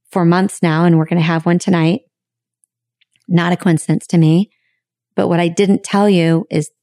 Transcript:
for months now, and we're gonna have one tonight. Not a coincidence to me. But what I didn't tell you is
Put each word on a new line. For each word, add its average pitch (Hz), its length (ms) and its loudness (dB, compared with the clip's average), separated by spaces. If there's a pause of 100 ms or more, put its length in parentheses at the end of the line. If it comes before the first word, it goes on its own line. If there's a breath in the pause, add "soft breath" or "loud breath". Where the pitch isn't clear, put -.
(120)
for 180 140 0
months 180 360 0
now, 165 220 0
and 170 140 4
we're 160 80 0
gonna 170 160 -2
have 165 240 -2
one 175 140 2
tonight. 170 420 -2 (1300)
Not 175 240 0
a 170 40 -4
coincidence - 500 -2
to 175 100 0
me. 165 340 2 (640)
But - 140 -2
what 170 100 0
I 175 80 0
didn't 190 380 0
tell 202 240 0
you 165 420 2
is 151 180 -4 (140)